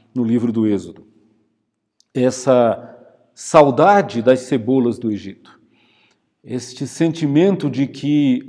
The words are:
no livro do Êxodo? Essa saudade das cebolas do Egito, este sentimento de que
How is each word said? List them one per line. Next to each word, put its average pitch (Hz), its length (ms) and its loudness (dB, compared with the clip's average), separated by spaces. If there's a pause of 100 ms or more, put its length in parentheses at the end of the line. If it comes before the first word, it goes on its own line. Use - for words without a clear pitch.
(140)
no 127 120 -4
livro 117 260 -2
do 110 160 -2
Êxodo? 87 400 -6 (1040)
Essa 127 800 0 (400)
saudade 143 880 4
das 127 200 4
cebolas 120 580 -2
do 117 100 -6
Egito, 95 480 -12 (840)
este 123 420 -10
sentimento 160 840 0
de 127 180 -2
que 143 600 0